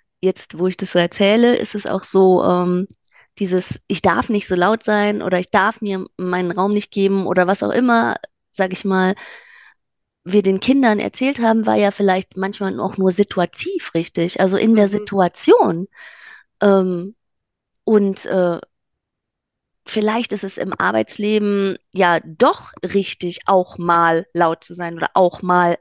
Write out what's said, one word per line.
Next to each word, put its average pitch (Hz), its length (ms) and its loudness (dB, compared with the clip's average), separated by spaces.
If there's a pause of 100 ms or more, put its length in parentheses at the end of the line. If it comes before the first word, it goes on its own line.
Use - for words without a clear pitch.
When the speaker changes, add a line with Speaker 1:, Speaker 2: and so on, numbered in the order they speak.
(220)
Speaker 1:
jetzt, - 380 -4
wo 185 80 0
ich 185 100 -4
das 190 160 -4
so 180 60 2
erzähle, 208 580 2
ist - 180 -6
es 208 120 -10
auch 190 160 -4
so, 185 400 4
ähm, 180 440 0 (520)
dieses, 180 480 -4
„Ich 190 140 -4
darf 202 280 0
nicht 208 180 -2
so 185 80 -2
laut 202 280 0
sein“ 208 400 0
oder 180 160 -2
„Ich - 120 -8
darf 202 300 0
mir 196 240 -6 (120)
meinen 180 340 -2
Raum 196 220 0
nicht 208 180 -2
geben“ 196 360 0
oder 180 200 2
was 202 160 -2
auch - 80 -2
immer, 240 440 2 (360)
sag 185 220 -4
ich - 120 -8
mal, 185 300 0 (1080)
wir 190 180 2
den 190 180 0
Kindern 247 400 2
erzählt 269 400 -4
haben, 226 280 2
war 220 80 2
ja 202 160 2
vielleicht 190 460 -2
manchmal 190 420 -6
auch - 180 -6
nur 190 140 2
situativ 202 840 -4
richtig, 170 460 -4
also 190 180 2
in 226 180 4
der 202 120 4
Speaker 2:
Mhm. 196 40 -4
Speaker 1:
Situation. 196 960 2 (760)
Ähm, 190 540 2 (720)
und, 202 420 2
äh, 175 320 0 (1300)
vielleicht 220 460 -2
ist 202 100 -6
es 196 140 -10
im - 160 -6
Arbeitsleben 208 1040 -2 (140)
ja 175 340 2
doch 233 460 0 (120)
richtig, 180 640 -4
auch 185 300 0
mal 170 560 2
laut 165 300 0
zu 175 100 -18
sein 170 220 -10
oder 160 180 -6
auch 180 280 2
mal 180 400 2